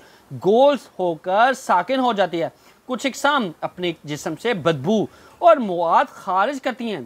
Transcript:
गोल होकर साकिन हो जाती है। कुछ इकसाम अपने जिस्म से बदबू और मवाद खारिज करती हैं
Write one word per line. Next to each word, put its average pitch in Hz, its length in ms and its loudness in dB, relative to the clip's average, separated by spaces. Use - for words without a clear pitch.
गोल 220 480 4
होकर 185 560 0
साकिन 240 460 0
हो 247 120 0
जाती 180 260 0
है। 151 120 -2
कुछ 254 180 -6
इकसाम 262 460 -2
अपने 175 320 -6
जिस्म 151 300 -8
से 233 180 -2
बदबू 165 540 -2
और 330 180 6
मवाद 190 520 0
खारिज 208 500 -2
करती 233 300 -6
हैं 156 160 -6